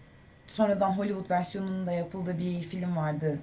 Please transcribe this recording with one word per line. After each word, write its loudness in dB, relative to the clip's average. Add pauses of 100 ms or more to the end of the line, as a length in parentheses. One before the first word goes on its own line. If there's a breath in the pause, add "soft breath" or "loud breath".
(480)
sonradan 4
Hollywood 0
versiyonunun 0
da 0
yapıldığı -2
bir -2
film -4
vardı. 0